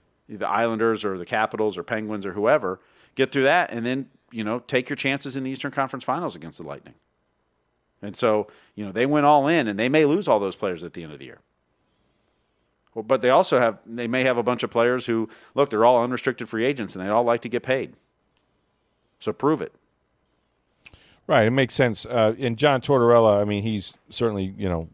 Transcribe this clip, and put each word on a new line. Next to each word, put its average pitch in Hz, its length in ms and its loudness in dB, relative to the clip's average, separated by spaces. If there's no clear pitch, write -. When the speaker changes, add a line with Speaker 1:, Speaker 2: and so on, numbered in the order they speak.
Speaker 1:
the 101 180 -6
Islanders 113 560 0
or 98 140 -4
the 87 80 -12
Capitals 107 520 -2
or 85 60 -8
Penguins 107 420 -6
or 95 80 -8
whoever, 104 460 0
get 131 160 0
through 139 120 0
that 160 280 2
and 117 140 -6
then, 131 240 -6
you 113 120 -8
know, 110 160 -4
take 127 300 -2
your 143 60 -6
chances 135 400 -6
in 135 80 -6
the 131 80 -6
Eastern 135 200 -8
Conference 135 340 -6
Finals 143 300 -4
against 80 220 -16
the 87 60 -14
Lightning. 71 300 -14
And 101 140 -12
so, 107 320 2
you 104 100 -10
know, 95 60 -10
they 110 140 0
went 143 200 4
all 143 220 6
in, 156 200 2
and 101 100 -2
they 117 120 0
may 156 160 4
lose 160 220 0
all 117 120 4
those 98 160 -2
players 87 280 -4
at 85 100 -12
the 87 100 -12
end 78 100 -14
of 69 60 -18
the 67 60 -18
year. 62 140 -20
Well, 113 100 -10
but 120 180 0
they 123 80 2
also 147 300 4
have, 113 260 2
they 117 220 -8
may 127 160 0
have 127 140 2
a 117 60 0
bunch 120 200 -2
of 117 80 -4
players 120 340 2
who, 113 240 -2
look, 139 140 2
they're 110 160 4
all 120 180 6
unrestricted 123 460 -4
free 113 160 -2
agents, 127 300 -4
and 92 100 -8
they 98 40 -4
all 113 140 2
like 117 180 2
to 117 80 -10
get 117 140 -4
paid. 131 300 -4
So - 120 -4
prove 143 300 -2
it. - 120 -10
Speaker 2:
Right, 131 180 4
it 113 60 4
makes 131 240 0
sense. 120 300 0
Uh, 113 340 2
and 117 180 -4
John 139 240 2
Tortorella, 117 580 6
I 104 60 0
mean, 104 180 -2
he's 107 300 -4
certainly, 101 480 -4
you 101 100 -4
know, 82 260 -4